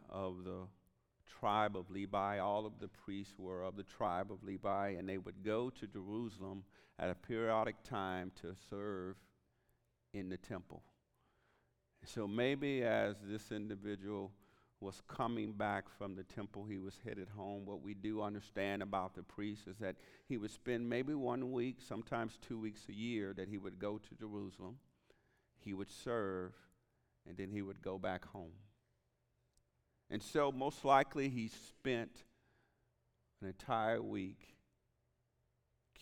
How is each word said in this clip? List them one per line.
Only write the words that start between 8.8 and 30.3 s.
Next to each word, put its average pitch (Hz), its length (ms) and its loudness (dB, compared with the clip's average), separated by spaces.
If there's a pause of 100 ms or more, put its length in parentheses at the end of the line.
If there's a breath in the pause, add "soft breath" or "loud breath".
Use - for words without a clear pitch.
in 98 160 -4
the 92 80 -2
temple. 90 480 -8 (1200 soft breath)
So 107 240 -2
maybe 135 560 4
as 107 400 6
this 104 260 -4
individual 101 800 -4 (500 soft breath)
was 95 280 -6
coming 117 460 -2
back 101 340 2
from 98 260 -8
the 95 80 -8
temple, 101 440 -8
he 104 120 -4
was 95 260 -8
headed 101 260 -6
home. 101 340 -6
What 95 180 -6
we 101 120 -6
do 107 280 -2
understand 101 580 0
about 95 360 0
the 87 80 -10
priest 104 420 -6
is 95 120 -10
that 98 180 -2 (320 loud breath)
he 135 80 0
would 107 160 -2
spend 120 360 0
maybe 131 260 2
one 127 360 2
week, 127 300 0
sometimes 113 600 -2
two 113 200 -6
weeks 107 280 -6
a 104 60 -8
year, 107 400 0
that 95 140 -4
he 101 100 -4
would 95 220 -6
go 104 180 0
to - 160 -14
Jerusalem. 101 600 -8 (840 soft breath)
He 101 140 -6
would 98 180 -4
serve, 98 640 0 (720)
and 90 120 -12
then 95 120 -4
he 104 120 0
would 98 180 -6
go 95 180 -2
back 92 280 -2
home. 85 260 -10 (1600)
And 107 120 -2
so 143 300 4